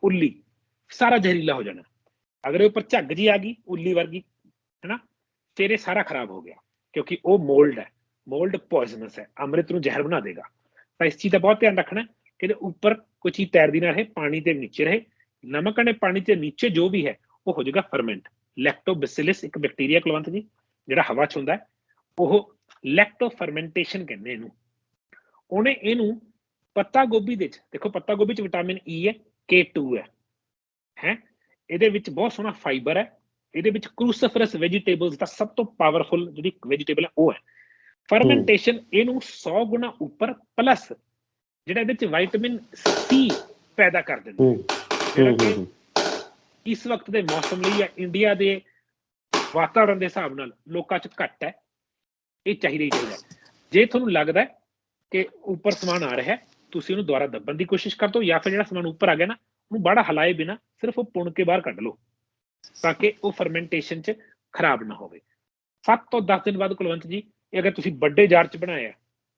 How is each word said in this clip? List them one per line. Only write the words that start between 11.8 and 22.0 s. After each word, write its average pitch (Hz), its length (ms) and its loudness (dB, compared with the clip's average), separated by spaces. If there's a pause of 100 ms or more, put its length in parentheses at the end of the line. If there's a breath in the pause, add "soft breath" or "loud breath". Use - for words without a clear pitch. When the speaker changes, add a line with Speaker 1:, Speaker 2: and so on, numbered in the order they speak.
Speaker 1:
ਕਿ 185 60 -4
ਇਹਦੇ 208 80 -2
ਉੱਪਰ 202 400 0
ਕੋਈ - 380 -6
ਚੀਜ਼ 190 200 -4
ਤੈਰਦੀ 156 280 6
ਨਾ 170 120 2
ਰਹੇ, 202 120 -2
ਪਾਣੀ 156 360 -4
ਦੇ 156 140 0
ਨੀਚੇ 139 320 -4
ਰਹੇ। 214 200 0 (400)
ਨਮਕ 175 340 -2
ਨੇ 240 120 2
ਪਾਣੀ 196 280 0
ਦੇ 190 160 2
ਨੀਚੇ 151 340 -2
ਜੋ 170 200 2
ਵੀ 175 180 -2
ਹੈ 110 100 -6 (300)
ਉਹ 180 60 -2
ਹੋ 131 100 -4
ਜਾਏਗਾ 135 180 0
ਫਰਮੈਂਟ। 113 460 -6 (320)
ਲੈਕਟੋਬੈਸਿਲਸ 151 840 -2
ਇੱਕ - 140 -12
ਬੈਕਟੀਰੀਆ 147 420 -2
ਕੁਲਵੰਤ 156 300 -2
ਜੀ, 196 120 -6 (460)
ਜਿਹੜਾ 135 240 2
ਹਵਾ 139 140 2
'ਚ - 120 -6
ਹੁੰਦਾ 143 160 -4
ਹੈ, 208 140 -6 (520)